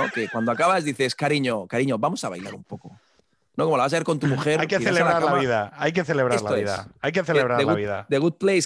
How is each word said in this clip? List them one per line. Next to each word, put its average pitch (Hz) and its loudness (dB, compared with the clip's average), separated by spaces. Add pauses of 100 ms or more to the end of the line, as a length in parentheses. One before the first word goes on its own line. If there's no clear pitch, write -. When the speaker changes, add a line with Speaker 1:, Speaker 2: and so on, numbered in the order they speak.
(120)
Speaker 1:
Que 110 -4
cuando 117 -2
acabas 170 2
dices, 135 -2
"Cariño, 135 -2
cariño, 123 0
vamos 147 -2
a 110 -4
bailar 95 -10
un - -18
poco". - -16 (600)
¿No? 151 0
Como 151 2
la 127 4
vas 139 0
a - 4
ver 160 0
con 160 0
tu 143 -2
mujer, 143 2
Speaker 2:
Hay 175 2
que 190 0
Speaker 1:
irás 180 2
a 170 4
la 160 2
Speaker 2:
celebrar 165 2
la 151 2
Speaker 1:
cama. 139 2
Speaker 2:
vida, 113 0
hay 151 0
que 175 0
celebrar 127 2
Speaker 1:
Esto 104 -2
Speaker 2:
la 104 0
Speaker 1:
es. 101 -2
Speaker 2:
vida, 95 -6 (120)
hay 151 -2
que 190 0
Speaker 1:
Que 170 0
Speaker 2:
celebrar 127 2
Speaker 1:
The 135 2
Speaker 2:
la 110 2
Speaker 1:
Good, 104 0
Speaker 2:
vida. 101 -4
Speaker 1:
The 143 2
Good 160 2
Place, 190 2